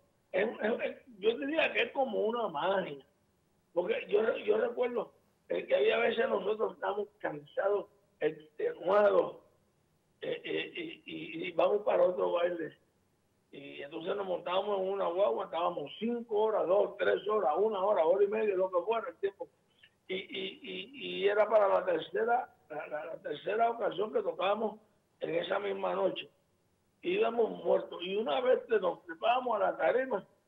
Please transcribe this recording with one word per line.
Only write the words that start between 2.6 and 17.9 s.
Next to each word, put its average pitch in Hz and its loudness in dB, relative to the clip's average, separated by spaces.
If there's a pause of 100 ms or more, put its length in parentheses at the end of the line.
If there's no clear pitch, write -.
Porque 202 -2
yo, 208 2
yo 208 2
recuerdo, 240 -2 (340)
eh, - -2
que - 0
había - 6
veces 226 2
nosotros 208 0
estamos 196 -4 (120)
cansados, 170 -2 (320)
extenuados, 170 2 (840)
eh, - -4
eh, 156 -4
y, - -12
y, 165 -10
y 180 -6
vamos 185 2
para 180 4
otro 180 2
baile. 170 -2 (760)
Y 143 -14
entonces 160 -6
nos 202 -4
montábamos 190 -2
en 190 -2
una 190 -2
guagua, 202 0
estábamos 165 -4
cinco 233 -2
horas, 208 2
dos, 190 2
tres 190 2
horas, 202 2
una 202 2
hora, 196 2